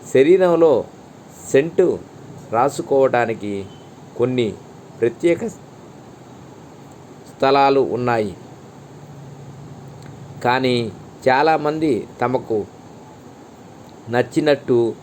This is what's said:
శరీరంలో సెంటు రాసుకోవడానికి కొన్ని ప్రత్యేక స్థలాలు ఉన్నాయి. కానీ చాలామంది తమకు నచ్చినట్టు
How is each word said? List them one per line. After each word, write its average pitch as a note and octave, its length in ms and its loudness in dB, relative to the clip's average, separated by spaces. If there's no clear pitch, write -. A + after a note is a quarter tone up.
శరీరంలో E3 600 6
సెంటు E3 360 2
రాసుకోవడానికి A#2+ 1000 0
కొన్ని B2 300 0
ప్రత్యేక E3 400 0
స్థలాలు C#3 520 2
ఉన్నాయి. A#2 380 -2
కానీ B2+ 320 2
చాలామంది D3+ 680 2
తమకు B2 380 -2
నచ్చినట్టు C3+ 640 0